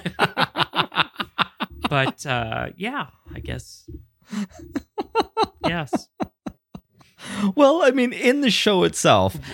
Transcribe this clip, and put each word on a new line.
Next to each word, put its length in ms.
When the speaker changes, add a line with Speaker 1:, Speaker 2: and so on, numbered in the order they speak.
Speaker 1:
<laughs> 60
But, 360
uh, 520
yeah, 320
I 60
guess. 500
Yes. 420
Speaker 2:
Well, 260
I 80
mean, 220
in 300
the 80
show 340
itself, 520